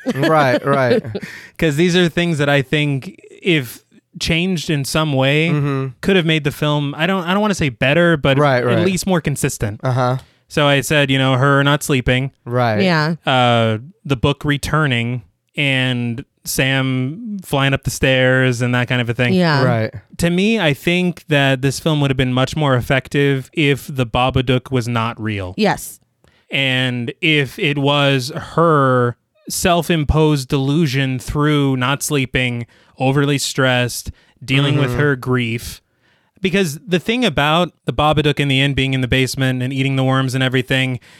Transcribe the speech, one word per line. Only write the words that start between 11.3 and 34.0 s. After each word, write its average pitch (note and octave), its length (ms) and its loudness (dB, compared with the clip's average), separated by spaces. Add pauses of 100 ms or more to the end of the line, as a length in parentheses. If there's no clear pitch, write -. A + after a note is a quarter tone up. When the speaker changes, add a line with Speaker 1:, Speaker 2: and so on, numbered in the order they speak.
Speaker 1:
her C#3 280 4
not C#3+ 200 2
sleeping. C3 480 0 (140)
Speaker 2:
Right. A#2+ 360 0
Speaker 3:
Yeah. E3 340 0 (100)
Speaker 1:
Uh, A#2+ 520 2 (260)
the C#3 140 -2
book C#3 260 -2
returning C3 800 0 (340)
and B2+ 680 -2 (200)
Sam C3+ 960 -2
flying C3+ 300 0
up C3+ 100 -4
the C3 80 -4
stairs B2+ 720 2
and B2 120 0
that B2 140 0
kind B2 140 0
of A#2 80 -4
a A#2+ 40 -4
thing. B2 200 0
Speaker 3:
Yeah. E3 300 2
Speaker 2:
Right. A#2 300 0 (240)
Speaker 1:
To E3+ 120 0
me, G3+ 300 0
I D#3+ 140 2
think F3+ 540 -2
that C#3 340 2
this C3+ 180 -2
film D#3 220 0
would C#3 80 2
have C3 80 0
been B2+ 160 0
much C3 220 0
more C#3+ 200 2
effective C#3 800 0
if C#3+ 340 0
the C3 200 -2
Babadook B2+ 640 0
was B2 160 0
not A#2 340 -2
real. G2 360 -6
Speaker 3:
Yes. - 420 -2 (500)
Speaker 1:
And B2+ 720 -2
if D3+ 380 0
it D3 180 -2
was C#3 560 0
her C3+ 840 2 (320)
self-imposed D#3 960 0
delusion C#3 720 0
through D3 580 0
not B2+ 240 -2
sleeping, B2+ 640 -2 (320)
overly C#3 400 2
stressed, B2 720 -2 (320)